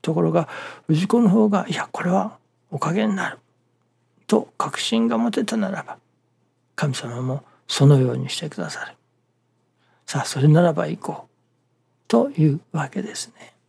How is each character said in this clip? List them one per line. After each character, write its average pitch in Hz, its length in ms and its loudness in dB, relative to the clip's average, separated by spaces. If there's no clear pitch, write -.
と 160 120 -4
こ 170 80 0
ろ 165 100 2
が、 165 160 0
氏 165 180 2
子 240 140 4
の 214 80 6
方 214 200 6
が、 202 200 0
「い 170 40 -4
や、 - 180 -6
こ - 120 -8
れ 180 80 0
は 190 260 -2
お 147 80 -8
か 156 140 -2
げ 214 140 0
に 98 80 -2
な 92 140 -4
る」 - 100 -14
と - 300 0
確 - 220 -6
信 226 280 0
が - 100 0
持 117 140 0
て 269 120 -2
た - 140 -4
な 98 140 -2
ら 82 120 -8
ば、 - 140 -16
神 139 180 -2
様 120 280 -8
も 131 220 -4
そ - 180 2
の 139 140 8
よ 127 140 2
う 127 40 -4
に 131 120 -6
し - 100 -8
て 156 100 -8
く - 80 -14
だ - 120 -8
さ - 160 -12
る。 - 100 -20
「さ - 160 -6
あ、 - 40 -6
そ - 140 -6
れ 143 80 6
な 156 140 8
ら 170 120 4
ば - 140 -2
行 156 120 -6
こ - 280 -12
う」 - 20 -20
と 233 240 2
い 156 180 4
う 147 100 0
わ 143 180 -6
け - 120 -8
で 214 120 -12
す - 260 -12
ね。 - 160 -20